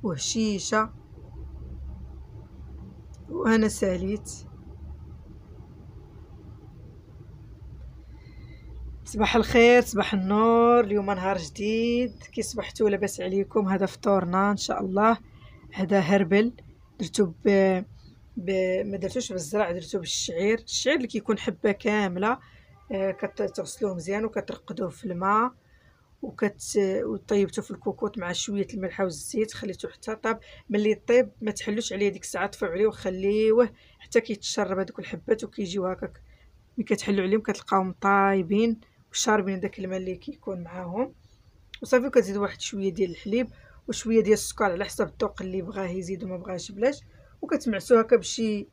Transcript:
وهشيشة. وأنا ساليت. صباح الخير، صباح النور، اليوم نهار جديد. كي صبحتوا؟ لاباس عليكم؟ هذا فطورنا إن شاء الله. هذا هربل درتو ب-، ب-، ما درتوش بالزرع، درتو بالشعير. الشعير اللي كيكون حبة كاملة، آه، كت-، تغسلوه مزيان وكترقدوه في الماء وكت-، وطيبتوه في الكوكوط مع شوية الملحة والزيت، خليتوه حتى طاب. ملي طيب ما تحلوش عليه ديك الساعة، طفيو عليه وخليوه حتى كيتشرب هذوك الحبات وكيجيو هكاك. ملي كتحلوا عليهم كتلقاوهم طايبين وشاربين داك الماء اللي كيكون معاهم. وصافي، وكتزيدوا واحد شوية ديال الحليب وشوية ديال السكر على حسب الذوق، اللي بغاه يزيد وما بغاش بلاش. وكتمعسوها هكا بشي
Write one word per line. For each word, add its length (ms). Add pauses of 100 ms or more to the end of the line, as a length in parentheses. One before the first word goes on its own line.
وهشيشة. 840 (2500)
وأنا 380
ساليت. 640 (4000)
صباح 320
الخير، 460
صباح 320
النور، 680
اليوم 320
نهار 260
جديد. 920
كي 100
صبحتوا؟ 480
لاباس 320
عليكم؟ 460
هذا 180
فطورنا 680
إن 60
شاء 240
الله. 360 (560)
هذا 260
هربل 540 (460)
درتو 260 (200)
ب-، 380 (540)
ب-، 480
ما 120
درتوش 340
بالزرع، 400
درتو 280
بالشعير. 600
الشعير 380
اللي 100
كيكون 300
حبة 340
كاملة، 680 (520)
آه، 200
كت-، 300 (140)
تغسلوه 400
مزيان 300
وكترقدوه 640
في 160
الماء 460 (680)
وكت-، 560 (260)
وطيبتوه 640
في 60
الكوكوط 460
مع 140
شوية 420
الملحة 300
والزيت، 500
خليتوه 380
حتى 240
طاب. 240 (300)
ملي 260
طيب 340 (120)
ما 100
تحلوش 420
عليه 160
ديك 140
الساعة، 240
طفيو 200
عليه 200
وخليوه 840 (300)
حتى 220
كيتشرب 580
هذوك 200
الحبات 440
وكيجيو 420
هكاك. 360 (560)
ملي 80
كتحلوا 400
عليهم 160
كتلقاوهم 600
طايبين 760 (320)
وشاربين 480
داك 200
الماء 180
اللي 180
كيكون 480
معاهم. 500 (680)
وصافي، 260
وكتزيدوا 340
واحد 200
شوية 320
ديال 180
الحليب 360 (400)
وشوية 360
ديال 100
السكر 320
على 200
حسب 220
الذوق، 340
اللي 200
بغاه 260
يزيد 360
وما 140
بغاش 340
بلاش. 300 (400)
وكتمعسوها 600
هكا 140
بشي 580